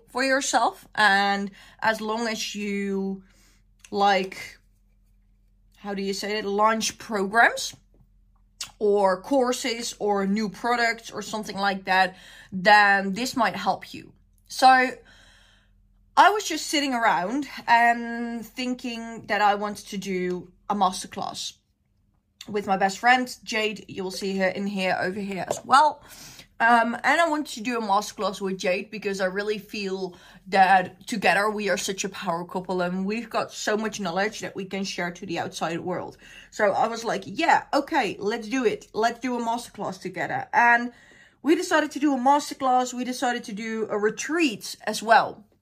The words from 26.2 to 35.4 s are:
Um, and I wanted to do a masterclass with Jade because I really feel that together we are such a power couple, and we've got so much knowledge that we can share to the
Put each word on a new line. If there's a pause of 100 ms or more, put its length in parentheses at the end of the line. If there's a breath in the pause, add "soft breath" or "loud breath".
Um,
and
I
wanted
to
do
a
masterclass
with
Jade
because
I
really
feel (300 loud breath)
that
together
we
are
such
a
power
couple,
and
we've
got
so
much
knowledge
that
we
can
share
to
the